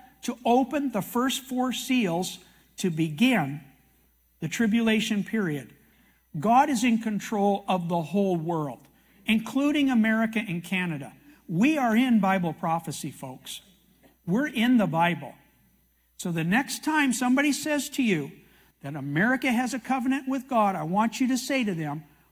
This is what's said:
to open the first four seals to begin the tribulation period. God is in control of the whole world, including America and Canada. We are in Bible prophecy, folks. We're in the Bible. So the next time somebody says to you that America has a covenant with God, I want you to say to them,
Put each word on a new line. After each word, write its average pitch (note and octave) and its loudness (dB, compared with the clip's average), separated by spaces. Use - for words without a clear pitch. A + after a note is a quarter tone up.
to - -6
open C4 2
the G3+ -2
first B3 -2
four B3+ -2
seals F#3 -2
to F#3+ -2
begin D#3+ 0
the E3 -6
tribulation A3 2
period. E3 -4
God A#3+ 4
is A#3+ 0
in A#3+ 4
control G3+ 0
of F3+ -2
the F3 -2
whole F3+ 0
world, D#3 -4
including C4+ 2
America A3 2
and F3 -6
Canada. E3 -4
We A#3+ 2
are A#3+ 0
in A#3+ 4
Bible F#3+ 2
prophecy, E3 -4
folks. - -16
We're A#3 0
in B3 4
the G3+ 4
Bible. D#3+ 0
So F3+ -6
the E3 -2
next A3 0
time D4 2
somebody C4 2
says D4 -2
to C#4 -2
you E3 0
that C#3+ -8
America G3 0
has B3 0
a C4 -6
covenant C4 -2
with C4 -4
God, G#3 2
I D#3 -4
want G#3 0
you C4 2
to B3+ 0
say C4 -2
to G#3 -2
them, D#3 -6